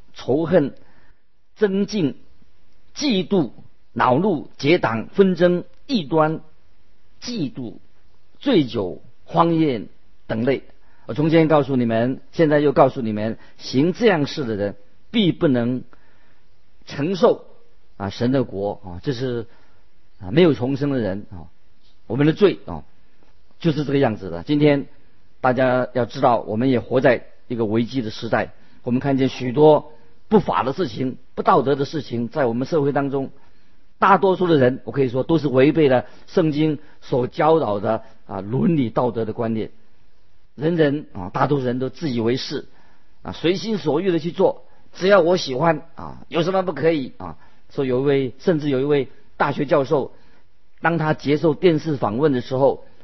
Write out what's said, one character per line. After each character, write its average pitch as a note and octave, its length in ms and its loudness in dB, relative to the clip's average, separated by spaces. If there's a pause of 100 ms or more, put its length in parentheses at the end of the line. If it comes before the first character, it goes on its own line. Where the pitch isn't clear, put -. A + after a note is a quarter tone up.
(140)
仇 D3+ 320 -2
恨、 D3 300 2 (800)
争 G3 300 2
竞、 F#3 320 0 (760)
嫉 A3 320 0
妒、 E3+ 260 2 (420)
恼 B2 240 4
怒、 F#3 400 0
结 E3 220 4
党、 - 280 -2
纷 F#3+ 280 4
争、 F3+ 280 4 (240)
异 A3+ 160 0
端、 D#3 380 2 (800)
嫉 G3+ 300 -4
妒、 A#2 240 -8 (640)
醉 G3 260 4
酒、 G#2 360 -4 (240)
荒 E3+ 280 4
宴 D3 340 0 (400)
等 A#2 180 -2
类。 C3+ 180 2 (420)
我 A2+ 80 -6
从 D3+ 160 2
前 D#3+ 180 6
告 D3 160 6
诉 C3+ 120 0
你 B2 100 4
们， A2+ 360 2 (100)
现 D#3+ 180 4
在 D3 100 6
又 D3 120 4
告 C#3+ 180 8
诉 C3+ 120 -6
你 A2 120 -2
们， G#2+ 240 -2 (200)
行 D#3+ 360 2
这 A#3 140 2
样 D#3+ 180 4
事 C#3+ 200 -4
的 A2 100 -2
人， G2 200 -2 (360)
必 G3 200 4
不 E3+ 160 2
能 B2 360 0 (1000)
承 E3 300 -4
受， F3+ 300 4 (520)
啊， G2 120 -4
神 A#2+ 220 0
的 C3+ 120 2
国， G2+ 400 -6
啊， F2+ 200 -10
这 C#3+ 100 -2
是， A#2+ 320 -6 (720)
啊， F#2 120 -10
没 D3+ 100 6
有 D#3+ 120 8
重 B2 220 -2
生 C#3+ 140 -2
的 C3+ 100 0
人， G2 320 -4
啊， E2 160 -14 (600)
我 A2 80 -4
们 C#3+ 100 4
的 D#3+ 80 6
罪， F3 320 4
啊， D#2+ 180 -10 (760)
就 E3 120 2
是 D3 120 0
这 C3+ 100 -4
个 C#3 60 4
样 A#2 160 2
子 F#2+ 140 -8
的。 E2+ 140 -8
今 D3 160 0
天 C#3+ 280 4 (520)
大 B2+ 140 4
家 B2+ 400 2
要 B2 120 0
知 C#3 140 -8
道， B2 200 6
我 G#2+ 160 -6
们 B2+ 140 2
也 A#2+ 100 4
活 A#2+ 220 0
在 B2 260 4 (200)
一 B2 80 -6
个 A2+ 100 0
危 A2+ 200 2
机 B2+ 160 -4
的 G#2+ 80 -4
时 A2+ 200 -8
代。 G#2+ 240 -2 (280)
我 B2 100 -4
们 B2+ 80 2
看 C#3 180 0
见 C3 120 4
许 B2 220 -6
多 D3+ 400 6 (380)
不 G#3+ 100 8
法 G2+ 240 0
的 C3 80 -2
事 E3 160 -2
情、 B2 300 -4 (180)
不 G#3+ 80 -4
道 F#3 180 6
德 C3+ 140 2
的 C#3 100 0
事 D3 160 -6
情 A#2 280 -4
在 C#3+ 160 0
我 A2+ 80 2
们 B2 120 -2
社 D#3 160 2
会 C#3 120 2
当 C#3 180 0
中， C3+ 200 -2 (680)
大 F#3+ 180 6
多 F#3 200 4
数 F3+ 100 2
的 D#3+ 100 6
人， B2+ 280 4
我 A2+ 80 -8
可 C#3 100 2
以 B2+ 60 0
说， B2+ 140 0
都 E3 140 4
是 C#3 120 0
违 C3 240 6
背 D3+ 160 6
了 B2 160 4 (220)
圣 D#3 260 2
经 D3+ 260 0 (220)
所 B2 260 0
教 D#3+ 320 4
导 G#2 220 0
的， A2 220 0 (220)
啊， G2 140 -8
伦 C3+ 380 0
理 A#2 120 2
道 B2 220 0
德 A2+ 140 -2
的 G#2+ 80 -4
观 A2+ 200 -2
念。 G#2+ 180 -4 (840)
人 E3 200 0
人， D3 380 2
啊， F#2 200 -8
大 C3+ 140 2
多 C#3+ 120 2
数 B2+ 60 -2
人 B2 140 0
都 C3 100 -2
自 D#3 220 -6
以 A#2+ 80 0
为 A#2 180 2
是， - 300 -8 (560)
啊， - 80 -8
随 E3+ 240 0
心 G#3 240 -4
所 D3+ 220 0
欲 G3 100 0
的 E3 80 2
去 E3 120 -4
做， E3+ 340 0 (280)
只 F3 140 -2
要 G3+ 120 8
我 E3+ 160 4
喜 C3+ 200 -2
欢， D#3 260 2 (140)
啊， C#2+ 320 -12
有 D#3 160 0
什 F#3 100 -2
么 F#3+ 80 2
不 F3+ 120 -2
可 D#3 180 2
以， C#3 260 -2
啊？ F#2 200 -10 (340)
说 C#3 140 -2
有 B2+ 160 2
一 - 20 0
位， C#3 340 2
甚 E3+ 220 2
至 D3 100 -2
有 C3 100 2
一 C3+ 40 0
位 C#3+ 240 2 (280)
大 D3+ 160 0
学 C#3+ 140 -2
教 C#3+ 180 4
授， C3 300 0 (640)
当 E3 200 2
他 D#3 160 2
接 C#3+ 220 2
受 D3 180 2
电 E3 240 4
视 D3+ 180 -2
访 A2 220 0
问 D3+ 120 4
的 B2 80 2
时 B2 140 -6
候， C3 320 2 (180)